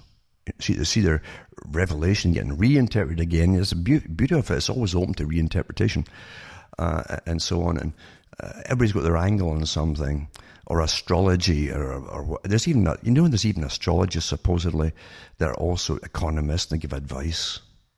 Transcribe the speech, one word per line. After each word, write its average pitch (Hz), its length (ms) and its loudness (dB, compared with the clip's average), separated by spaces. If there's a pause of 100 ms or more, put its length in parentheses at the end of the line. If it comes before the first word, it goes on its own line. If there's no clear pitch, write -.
(580)
See, - 260 -2
see 110 160 0
their 82 220 2 (440)
revelation 85 680 0
getting 67 240 -2
reinterpreted 107 640 2
again. 85 340 4
It's 92 160 2
the 87 60 -2
beau-, 113 380 2
beauty 120 200 0
of 139 160 0
it. 76 60 0
It's - 140 -2
always 104 240 -2
open 92 200 2
to 73 120 -4
reinterpretation, 80 800 0 (720)
uh, 82 480 -4
and 82 140 -2
so 85 220 -2
on. 82 160 0
And, 78 140 -4 (500)
uh, - 240 -12
everybody's 120 260 2
got 87 100 0
their 82 140 4
angle 92 340 2
on 78 160 0
something, 73 640 -2 (380)
or 82 140 0
astrology, 87 920 2
or, 69 120 -4
or, 65 400 -8
or 80 220 -6
there's 107 240 0
even 117 180 4
a, 78 160 0
you - 80 0
know, 156 160 6
there's 113 180 2
even 90 200 0
astrologists 87 680 0
supposedly 82 600 0 (460)
that 82 100 0
are - 80 -4
also 87 400 -2
economists 78 760 -2
and 80 100 -2
they - 20 -14
give 71 100 -6
advice. 69 640 -6 (400)